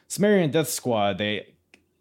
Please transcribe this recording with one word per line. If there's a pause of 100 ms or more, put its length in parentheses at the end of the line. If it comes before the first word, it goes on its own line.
Sumerian
Death
Squad,
they, (460)